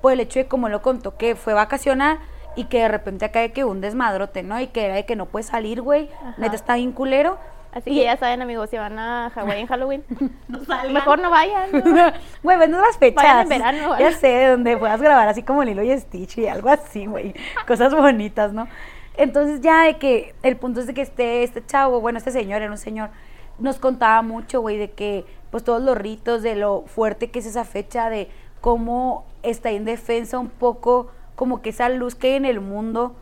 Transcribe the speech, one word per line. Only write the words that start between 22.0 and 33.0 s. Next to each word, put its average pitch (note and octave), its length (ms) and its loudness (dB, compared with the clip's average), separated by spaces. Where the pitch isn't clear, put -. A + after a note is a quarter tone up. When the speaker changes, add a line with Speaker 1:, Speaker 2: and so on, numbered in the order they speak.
Speaker 1:
bueno, A#3 180 -2
este B3 140 -6
señor, G#3+ 300 -4
era G#3 100 -8
un G#3 60 -12
señor, G#3+ 320 -10
nos C4 180 -2
contaba A#3+ 440 2
mucho, A3+ 380 -6
güey, G#3+ 160 -4
de G#3 140 -6
que, G3+ 340 -6
pues, A#3 100 -6
todos A#3 180 0
los C4 160 2
ritos, A3 460 -4
de A3 140 -2
lo G3+ 320 0
fuerte A3 420 -2
que - 80 -8
es A3 80 -8
esa A3+ 180 -6
fecha, A3+ 460 -6
de G#3+ 200 -8
cómo A#3+ 640 -2
está A#3 260 -4
en G#3 140 -4
defensa A#3 560 -4
un A#3+ 80 -8
poco, A#3+ 640 0
como B3 260 -2
que A3 80 -8
esa A#3+ 180 -2
luz B3 280 -4
que C4 120 0
hay C4+ 60 4
en C#4 120 0
el A#3 140 0
mundo A3 600 -4